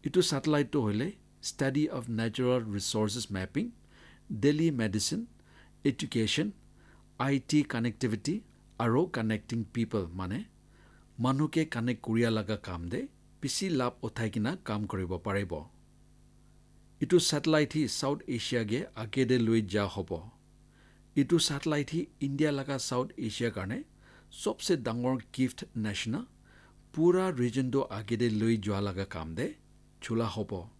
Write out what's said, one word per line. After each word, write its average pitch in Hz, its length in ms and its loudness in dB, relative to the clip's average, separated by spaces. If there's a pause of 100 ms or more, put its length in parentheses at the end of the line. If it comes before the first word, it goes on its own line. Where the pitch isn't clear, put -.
ইটো 160 180 4
ছেটেলাইটটো 147 600 2
হ'লে 110 300 0 (320)
ষ্টাডি 143 460 0
অফ 127 200 -6
নেচাৰেল 117 540 0 (100)
ৰিচৰ্চেছ 107 580 -2
মেপিং, 98 380 -2 (600)
ডেইলি 147 400 4
মেডিচিন, 110 540 0 (580)
এডুকেশ্যন, 127 680 0 (680)
আই 135 280 2
টি 151 160 4
কানেক্টিভিটি 120 800 -2 (380)
আৰু 120 260 4
কানেক্টিং 113 580 -2 (100)
পিপল 113 400 -2
মানে 92 300 -4 (760)
মানুহকে 151 460 2
কানেক্ট 117 380 -2
কৰিয়া 117 260 4
লগা 110 260 0
কাম 87 340 -8
দে 269 180 -4 (340)
বেছি 180 280 -2
লাভ 127 220 2 (120)
উঠাই 113 260 -4
কিনা 120 360 -2
কাম 107 200 -2
কৰিব 92 320 -4
পাৰিব। 98 360 -2 (1500)
ইটো 165 180 6
ছেটেলাইট 151 560 2
হি 151 120 2
ছাউথ 139 400 -2
এছিয়াকে 120 580 -2 (100)
আগেদে 120 440 2
লৈ 113 220 4
যা 101 260 0
হ'ব। 92 240 -6 (1040)
ইটো 156 240 4
ছেটেলাইট 147 540 0
হি 170 120 -2 (140)
ইণ্ডিয়া 143 320 0
লগা 135 260 -2
ছাউথ 127 400 -2
এছিয়াৰ 113 340 -2
কাৰণে 101 320 -6 (600)
চবচে - 340 0
ডাঙৰ 120 400 -2 (200)
গিফ্ট 127 280 0 (120)
নিচিনা 110 480 -2 (680)
পুৰা 175 380 4
ৰিজনটো 127 500 0
আগেদে 110 480 0
লৈ 110 280 2
যোৱা 101 220 0
লগা 98 260 -2
কাম 80 300 -8
দে 151 180 -4 (480)
চোলা 113 260 0
হ'ব। 98 400 -6 (120)